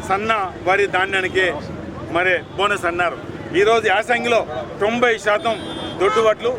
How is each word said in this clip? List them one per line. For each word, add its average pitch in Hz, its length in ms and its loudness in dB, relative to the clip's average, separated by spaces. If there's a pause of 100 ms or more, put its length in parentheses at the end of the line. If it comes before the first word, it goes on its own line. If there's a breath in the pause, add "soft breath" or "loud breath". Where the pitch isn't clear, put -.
సన్న 214 240 2 (340)
వరి 196 180 4 (120)
ధాన్యానికే 185 500 0 (680)
మరి 180 180 4 (220)
బోనస్ 190 340 0
అన్నారు. 170 260 -2 (440)
ఈరోజు 220 240 4 (100)
యాసంగిలో 233 440 2 (440)
తొంభై 233 300 2 (120)
శాతం 214 300 2 (440)
దొడ్డు 214 280 4
వడ్లు 220 320 0